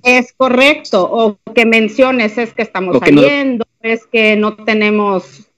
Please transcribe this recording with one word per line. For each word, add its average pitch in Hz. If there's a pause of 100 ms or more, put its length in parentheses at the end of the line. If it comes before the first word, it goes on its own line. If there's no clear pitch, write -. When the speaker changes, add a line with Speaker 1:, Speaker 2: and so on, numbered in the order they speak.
Speaker 1:
Es 247
correcto, 262
o 220 (160)
que 226
menciones, 226
"Es 226
que 226
estamos 185
Speaker 2:
O 247
que 160
no 147
Speaker 1:
saliendo, 269 (160)
es 226
que 214
no 214
tenemos 208 (140)